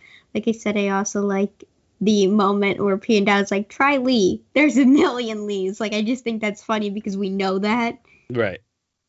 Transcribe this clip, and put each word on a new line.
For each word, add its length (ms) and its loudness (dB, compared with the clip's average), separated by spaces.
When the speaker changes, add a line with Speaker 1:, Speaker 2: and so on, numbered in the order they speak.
Speaker 1:
Like 140 -6
I 60 2
said, 240 -4
I 120 0
also 320 -4
like 420 -2
the 260 4
moment 540 2
where 160 0
Piandao's 540 0
like, 180 -2
"Try 280 0
Lee. 440 0
There's 240 2
a 80 6
million 600 2
Lees." 320 -4
Like, 140 -4
I 80 -2
just 220 -4
think 180 -4
that's 220 -6
funny 260 -4
because 280 -6
we 120 -4
know 300 -2
that. 400 -2
Speaker 2:
Right. 280 -2